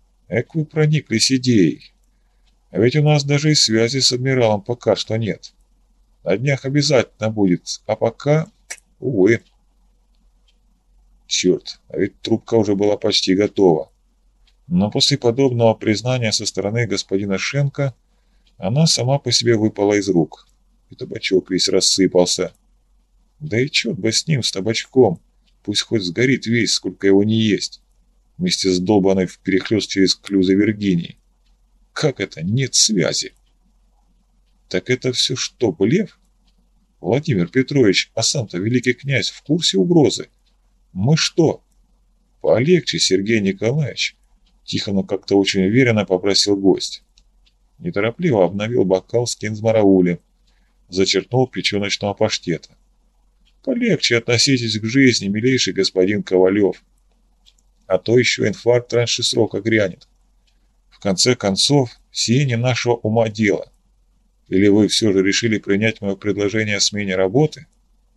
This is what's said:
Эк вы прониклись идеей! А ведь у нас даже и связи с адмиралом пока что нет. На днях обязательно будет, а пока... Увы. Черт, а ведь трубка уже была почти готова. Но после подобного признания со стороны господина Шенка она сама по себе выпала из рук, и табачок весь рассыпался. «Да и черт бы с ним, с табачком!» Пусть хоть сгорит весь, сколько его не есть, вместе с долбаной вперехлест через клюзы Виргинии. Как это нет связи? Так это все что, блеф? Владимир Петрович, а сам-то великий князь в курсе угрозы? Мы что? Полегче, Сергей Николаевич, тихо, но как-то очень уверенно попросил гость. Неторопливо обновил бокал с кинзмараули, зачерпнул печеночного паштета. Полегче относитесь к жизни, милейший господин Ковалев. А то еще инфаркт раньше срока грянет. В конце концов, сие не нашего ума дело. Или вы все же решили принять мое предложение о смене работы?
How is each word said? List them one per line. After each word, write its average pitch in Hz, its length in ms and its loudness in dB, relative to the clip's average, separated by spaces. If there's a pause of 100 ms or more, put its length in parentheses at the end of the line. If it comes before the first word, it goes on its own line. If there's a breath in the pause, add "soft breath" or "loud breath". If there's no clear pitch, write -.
(280)
Эк - 280 -6
вы 156 100 -2
прониклись 151 680 0
идеей! 123 640 2 (760)
А - 80 -6
ведь 120 160 2
у 151 60 2
нас 147 220 2
даже 143 280 0
и 151 40 2
связи 113 440 0
с 127 120 0
адмиралом 123 500 0
пока 113 340 -2
что - 220 -6
нет. 104 360 -6 (720)
На 90 140 0
днях 131 280 -2
обязательно 135 640 0
будет, 101 560 -2
а 107 100 -2
пока... 143 520 -2 (520)
Увы. 113 420 2 (1800)
Черт, - 640 -2
а - 100 -12
ведь 95 240 -4
трубка 110 340 -2
уже 104 200 2
была 101 220 0
почти 98 380 0
готова. 92 560 2 (760)
Но 92 240 0
после 139 260 0
подобного 117 560 2
признания 113 580 -2
со 107 140 -4
стороны 104 400 -4
господина 98 520 -4
Шенка 139 580 -4 (600)
она 120 280 0
сама 131 320 0
по 127 140 -4
себе 117 240 2
выпала 104 380 2
из 101 160 0
рук, 85 380 0 (420)
и - 60 -20
табачок 110 540 -4
весь 90 200 -2
рассыпался. 92 840 0 (840)
«Да 147 200 -4
и 135 100 -2
черт - 280 -4
бы 107 140 -2
с - 160 -4
ним, 117 160 -2
с - 80 -4
табачком!» 110 680 0 (420)
Пусть 104 180 -4
хоть 110 220 -4
сгорит 110 420 -2
весь, 113 280 -2
сколько 95 340 -4
его 98 160 6
не 110 120 0
есть, 110 460 -2 (560)
вместе 90 340 -2
с 90 80 0
долбаной 95 480 2
вперехлест 95 600 -4
через 95 260 2
клюзы 95 400 0
Виргинии. 101 600 -2 (760)
Как - 260 -2
это - 220 -8
нет 117 340 -2
связи? - 580 0 (1300)
Так - 220 -6
это 127 240 -2
все - 220 -2
что, - 360 -4
блеф? 170 480 0 (840)
Владимир 101 460 0
Петрович, 127 680 2
а 113 100 -4
сам-то 110 340 -4
великий 120 360 0
князь 135 360 -4
в - 140 -20
курсе 170 340 -2
угрозы? 170 520 2 (640)
Мы 120 260 0
что? - 460 0 (800)
Полегче, 127 580 2
Сергей 98 400 0
Николаевич, 107 760 -2 (480)
тихо, 101 280 -8
но 95 120 -2
как-то 98 340 0
очень 98 280 2
уверенно 113 380 2
попросил 95 520 0
гость. - 480 0 (760)
Неторопливо 107 640 -2
обновил 104 420 -2
бокал 95 420 -2
с - 80 -8
кинзмараули, 104 840 2 (680)
зачерпнул 98 580 0
печеночного 101 680 -4
паштета. - 600 -4 (880)
Полегче 233 540 0
относитесь 117 600 0
к 104 60 -8
жизни, 120 420 2
милейший 110 460 -2
господин 95 500 0
Ковалев. 95 580 2 (1080)
А 92 100 0
то 110 200 2
еще 120 300 0
инфаркт 120 460 -2
раньше 117 300 -2
срока 110 360 -2
грянет. 101 480 -2 (840)
В - 100 -20
конце 101 360 0
концов, 120 560 0 (200)
сие 131 340 0
не 123 100 -2
нашего 120 380 0
ума 110 360 0
дело. 101 420 -2 (760)
Или 95 200 4
вы 101 200 4
все 107 240 0
же 95 100 2
решили 104 360 -2
принять 104 440 -2
мое 98 140 -6
предложение 104 640 -4
о - 20 -4
смене 101 360 -4
работы? 120 520 -2 (500)